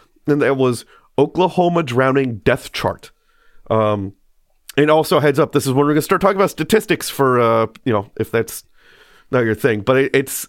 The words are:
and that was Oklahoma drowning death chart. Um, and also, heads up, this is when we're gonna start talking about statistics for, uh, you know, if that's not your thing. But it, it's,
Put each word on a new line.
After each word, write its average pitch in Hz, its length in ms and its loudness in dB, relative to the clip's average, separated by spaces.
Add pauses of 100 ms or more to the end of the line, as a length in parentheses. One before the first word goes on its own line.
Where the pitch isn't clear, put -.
(260)
and 147 140 2
that 135 160 0
was 127 300 -2 (320)
Oklahoma 175 640 0
drowning 131 560 0
death - 340 -2
chart. - 380 -8 (580)
Um, 107 460 -2 (640)
and 151 140 4
also, 156 300 2
heads 139 180 2
up, 151 140 0
this 139 140 0
is 135 60 -2
when 139 120 2
we're 147 80 0
gonna 151 100 0
start 190 200 0
talking 196 140 2
about 190 140 2
statistics - 600 -2
for, 131 300 2
uh, 113 260 2 (180)
you 127 80 -2
know, 104 260 -2
if 110 120 -6
that's - 340 -4 (640)
not 123 100 0
your 113 140 0
thing. 107 280 -2
But 131 160 2
it, 135 180 0
it's, - 320 -4